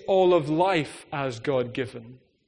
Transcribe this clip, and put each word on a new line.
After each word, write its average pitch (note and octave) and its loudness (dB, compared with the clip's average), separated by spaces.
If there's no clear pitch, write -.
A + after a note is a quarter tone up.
all F#3 4
of D3+ 2
life E3 0
as C3+ -6
God-given, B2 -4